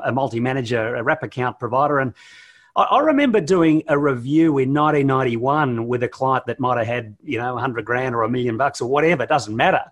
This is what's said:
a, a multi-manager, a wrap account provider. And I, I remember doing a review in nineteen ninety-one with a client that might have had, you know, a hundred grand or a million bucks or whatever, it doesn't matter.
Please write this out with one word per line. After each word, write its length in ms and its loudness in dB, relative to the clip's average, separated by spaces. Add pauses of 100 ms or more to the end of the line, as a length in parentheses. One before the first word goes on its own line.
a, 60 -2
a 40 -2
multi-manager, 840 -2
a 60 -4
wrap 200 0
account 360 -4
provider. 400 0
And 160 -2 (600)
I, 100 2
I 160 2
remember 420 2
doing 440 4
a 120 2
review 580 2
in 160 0
nineteen 360 2
ninety-one 800 0
with 160 -2
a 60 -2
client 380 -2
that 120 -6
might 200 0
have 80 -2
had, 360 -6
you 140 -6
know, 220 -6
a 20 -6
hundred 240 -6
grand 300 -2
or 80 0
a 80 -2
million 260 -2
bucks 240 -2
or 80 -4
whatever, 360 2
it 40 -8
doesn't 260 0
matter. 380 2